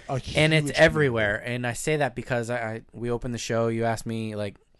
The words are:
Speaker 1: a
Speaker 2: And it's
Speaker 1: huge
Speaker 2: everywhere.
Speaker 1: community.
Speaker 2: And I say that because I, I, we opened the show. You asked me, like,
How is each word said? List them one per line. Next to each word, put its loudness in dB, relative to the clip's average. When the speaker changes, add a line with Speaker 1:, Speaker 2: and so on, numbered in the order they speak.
Speaker 1:
a -2
Speaker 2:
And 4
it's 4
Speaker 1:
huge -4
Speaker 2:
everywhere. 4
Speaker 1:
community. -4
Speaker 2:
And -4
I -2
say -2
that 0
because -2
I, -2
I, -4
we -6
opened -4
the -6
show. 0
You 0
asked -2
me, -6
like, -6